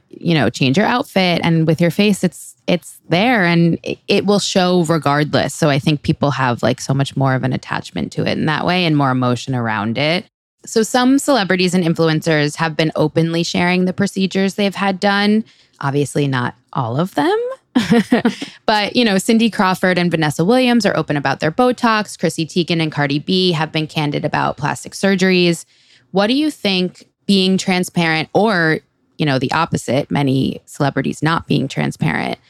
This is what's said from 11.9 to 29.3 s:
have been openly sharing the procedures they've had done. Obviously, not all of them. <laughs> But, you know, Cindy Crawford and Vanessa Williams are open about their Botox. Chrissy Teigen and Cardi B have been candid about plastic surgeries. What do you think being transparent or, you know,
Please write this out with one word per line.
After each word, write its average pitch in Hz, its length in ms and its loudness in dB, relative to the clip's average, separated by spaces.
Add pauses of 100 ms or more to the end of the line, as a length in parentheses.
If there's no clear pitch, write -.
have 160 200 -2
been 156 200 0
openly 165 480 0
sharing 180 400 0
the 185 80 0
procedures 196 640 -2
they've 202 200 -2
had 196 240 -2
done. 208 460 2 (360)
Obviously, 143 460 0
not 131 280 -2 (180)
all 120 260 -4
of 185 160 -2
them. 349 240 0 (380)
<laughs> 226 560 2 (340)
But, 208 300 0
you 247 80 4
know, 196 120 2
Cindy 226 320 2
Crawford 185 480 0
and 175 140 2
Vanessa 160 340 0
Williams 240 400 2
are 190 120 0
open 151 200 -2
about 139 220 -2
their 160 140 -2
Botox. 240 640 0
Chrissy - 260 -2
Teigen 165 380 0
and 156 80 -2
Cardi 143 300 -2
B 185 320 0
have 156 180 -2
been 156 160 -2
candid 147 380 -4
about 143 320 -2
plastic 143 360 -6
surgeries. 185 720 2 (460)
What 196 160 2
do 240 80 0
you 294 160 0
think 180 580 -4 (180)
being 190 300 2
transparent 175 800 -2
or, 175 460 2 (380)
you 156 80 -2
know, 135 120 2